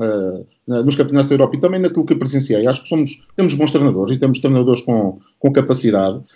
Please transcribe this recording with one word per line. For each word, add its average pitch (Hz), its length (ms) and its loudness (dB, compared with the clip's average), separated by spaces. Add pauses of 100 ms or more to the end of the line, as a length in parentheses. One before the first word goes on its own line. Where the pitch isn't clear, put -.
eh, 95 440 -4 (240)
eh, 120 140 -2
nos 139 120 0
campeonatos 139 340 0
da 139 60 2
Europa 135 200 2
e 135 40 -4
também 185 200 0
naquilo 180 260 0
que 151 80 2
eu 143 60 -2
presenciei. 131 480 -2
Acho 127 160 -2
que - 60 -14
somos, 151 320 -2 (140)
temos 175 180 0
bons 147 180 0
treinadores 123 440 0
e 131 40 -2
temos 135 200 0
treinadores 127 420 2
com, 104 360 -2 (220)
com 139 120 2
capacidade. 123 680 0 (160)